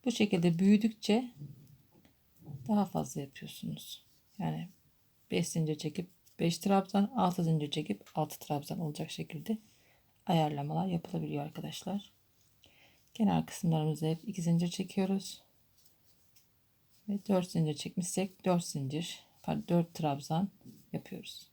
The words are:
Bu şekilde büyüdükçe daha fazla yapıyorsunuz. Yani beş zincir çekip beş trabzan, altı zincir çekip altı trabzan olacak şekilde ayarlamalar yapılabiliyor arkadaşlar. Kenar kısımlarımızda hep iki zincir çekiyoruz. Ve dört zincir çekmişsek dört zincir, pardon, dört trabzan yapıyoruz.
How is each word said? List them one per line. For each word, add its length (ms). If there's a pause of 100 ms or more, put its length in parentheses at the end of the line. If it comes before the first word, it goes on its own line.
Bu 80
şekilde 460
büyüdükçe 720 (1400)
daha 160
fazla 360
yapıyorsunuz. 840 (340)
Yani 300 (640)
beş 180
zincir 300
çekip 320 (280)
beş 200
trabzan, 580
altı 280
zincir 260
çekip 440
altı 240
trabzan 420
olacak 300
şekilde 480 (680)
ayarlamalar 600
yapılabiliyor 580
arkadaşlar. 680 (1000)
Kenar 320
kısımlarımızda 600
hep 220
iki 140
zincir 260
çekiyoruz. 760 (1700)
Ve 180
dört 240
zincir 240
çekmişsek 680
dört 200
zincir, 560 (220)
pardon, 260
dört 260
trabzan 560 (420)
yapıyoruz. 600